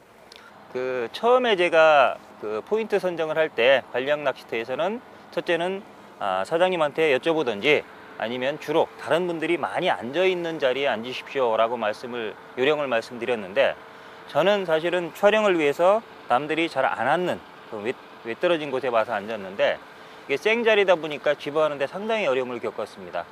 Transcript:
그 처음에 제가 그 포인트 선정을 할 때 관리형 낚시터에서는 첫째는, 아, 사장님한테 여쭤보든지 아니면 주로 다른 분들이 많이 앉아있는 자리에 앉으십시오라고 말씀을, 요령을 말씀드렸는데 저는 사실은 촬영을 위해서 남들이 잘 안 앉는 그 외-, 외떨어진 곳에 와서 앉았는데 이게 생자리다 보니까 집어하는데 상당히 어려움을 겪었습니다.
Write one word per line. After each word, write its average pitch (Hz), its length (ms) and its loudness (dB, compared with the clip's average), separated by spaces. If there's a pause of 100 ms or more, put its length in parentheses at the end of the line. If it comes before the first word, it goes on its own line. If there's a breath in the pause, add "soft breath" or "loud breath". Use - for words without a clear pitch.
(720 loud breath)
그 127 400 -4
처음에 240 440 2
제가 156 600 6 (240)
그 107 260 -6
포인트 214 320 -2
선정을 165 380 -2
할 160 140 2
때 120 320 4 (100)
관리형 143 320 -2
낚시터에서는 131 760 -4 (320 loud breath)
첫째는, 175 500 -2 (380)
아, 95 260 -2
사장님한테 160 720 2
여쭤보든지 131 640 2 (360)
아니면 127 420 -4
주로 151 280 0 (120)
다른 165 280 0
분들이 165 280 -2
많이 127 340 -2
앉아있는 165 680 -2
자리에 139 300 0
앉으십시오라고 117 880 0
말씀을, 113 580 -4 (240)
요령을 143 300 2
말씀드렸는데 113 880 -2 (520 loud breath)
저는 190 380 0
사실은 165 480 0
촬영을 202 440 4
위해서 170 440 4 (260)
남들이 151 400 0
잘 131 160 0
안 110 240 -2
앉는 160 320 0 (300)
그 113 80 -10
외-, 110 160 -4 (300)
외떨어진 151 460 -2
곳에 127 180 -2
와서 113 260 2
앉았는데 101 640 -2 (480 loud breath)
이게 135 100 -2
생자리다 208 600 4
보니까 151 380 -2
집어하는데 147 520 -2
상당히 208 400 -4
어려움을 127 320 -2
겪었습니다. 95 720 -8